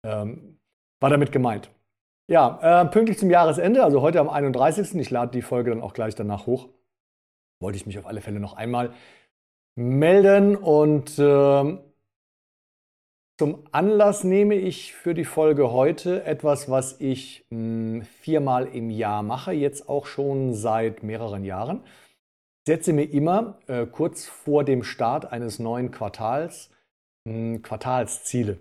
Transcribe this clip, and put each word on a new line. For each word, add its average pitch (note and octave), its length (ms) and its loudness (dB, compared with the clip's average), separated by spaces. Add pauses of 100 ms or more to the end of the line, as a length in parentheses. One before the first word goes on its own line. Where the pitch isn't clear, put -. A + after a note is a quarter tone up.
Ähm, G#2+ 540 -10 (420)
war C3+ 80 2
damit C#3+ 240 4
gemeint. B2 380 -2 (600)
Ja, E3 520 4
äh, - 80 4
pünktlich A3+ 280 2
zum F#3+ 120 2
Jahresende, F3 520 4
also C#3+ 200 4
heute E3+ 180 4
am D3 80 2
einunddreißigsten, D3+ 720 0
ich B2+ 100 -6
lade A#2+ 220 -4
die B2 100 -4
Folge B2 280 -2
dann A2+ 100 -4
auch - 140 -12
gleich A2 200 -6
danach G#2 320 -6
hoch, B2 220 -2 (920)
wollte G2 180 -8
ich - 100 -12
mich G2+ 120 -12
auf G2 80 -16
alle G#2+ 140 -12
Fälle G#2 180 -10
noch G2+ 140 -10
einmal A#2+ 380 -6 (880)
melden G3 800 6
und, D3+ 640 2
ähm, C#3 600 4 (1600)
zum D3+ 340 -2
Anlass G3+ 500 2
nehme G3+ 320 2
ich F#3+ 380 -6
für F3 220 -4
die F3 100 -4
Folge D3 480 2
heute E3 540 0
etwas, D3 440 -2
was C3 300 -2
ich, C3 480 -8
mh, A2+ 560 -6
viermal C3+ 600 -2
im A#2 240 -8
Jahr G#2+ 320 -4
mache, B2+ 300 -8
jetzt C#3+ 360 -4
auch C#3+ 160 -4
schon C3+ 480 -4
seit A2+ 500 -4
mehreren A2 400 -8
Jahren. G#2+ 380 -8 (800)
Ich - 80 -12
setze E3 260 0
mir D3 120 2
immer, E3+ 600 -2
äh, B2+ 200 -4
kurz - 400 -6
vor D3 360 0
dem C3 200 0
Start B2+ 500 -4
eines A#2 260 -8
neuen A#2+ 320 -6
Quartals, A#2 800 -8 (540)
mh, A2+ 360 -6
Quartalsziele. A#2 1000 -4